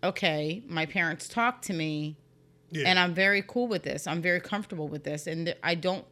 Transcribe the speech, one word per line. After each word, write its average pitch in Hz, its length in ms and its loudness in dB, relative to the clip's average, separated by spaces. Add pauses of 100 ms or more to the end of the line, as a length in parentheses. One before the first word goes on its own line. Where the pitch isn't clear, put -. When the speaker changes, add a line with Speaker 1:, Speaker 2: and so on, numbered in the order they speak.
Speaker 1:
Okay, 170 640 0
my 160 200 0
parents 170 420 -2
talked 240 360 0
to 202 80 -4
me, 151 440 -2 (540)
Speaker 2:
Yeah. 156 160 -2
Speaker 1:
and 185 120 6
I'm 180 140 4
very 196 340 4
cool 247 200 0
with 196 160 -2
this. - 240 -4
I'm 165 140 -2
very 175 200 2
comfortable 196 480 -6
with 147 140 -8
this, 147 240 -6
and 165 200 -4
th-, 170 160 -4
I 170 120 2
don't 180 360 -2